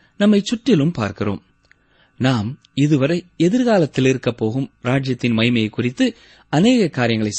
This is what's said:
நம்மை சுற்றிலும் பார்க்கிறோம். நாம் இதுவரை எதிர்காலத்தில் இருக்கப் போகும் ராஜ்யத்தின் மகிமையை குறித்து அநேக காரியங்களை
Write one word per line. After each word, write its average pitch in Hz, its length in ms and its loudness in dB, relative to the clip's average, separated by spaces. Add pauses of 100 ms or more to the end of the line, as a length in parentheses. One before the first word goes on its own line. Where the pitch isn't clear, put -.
(180)
நம்மை 208 220 4
சுற்றிலும் 180 500 0
பார்க்கிறோம். 101 520 -6 (720)
நாம் 123 420 -2 (160)
இதுவரை 147 500 0 (120)
எதிர்காலத்தில் 185 680 0
இருக்கப் 127 320 0
போகும் 113 340 -4 (100)
ராஜ்யத்தின் 127 560 -2
மகிமையை 113 320 0
குறித்து 127 480 -2 (320)
அநேக 214 400 2
காரியங்களை 113 500 -2